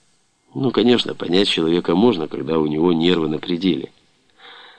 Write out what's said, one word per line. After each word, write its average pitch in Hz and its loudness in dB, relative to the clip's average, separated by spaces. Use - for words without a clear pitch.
Ну, 131 -2
конечно, 113 2
понять 90 0
человека 85 0
можно, 92 2
когда 73 -4
у 78 2
него 78 0
нервы 82 2
на 76 -4
пределе. 85 -4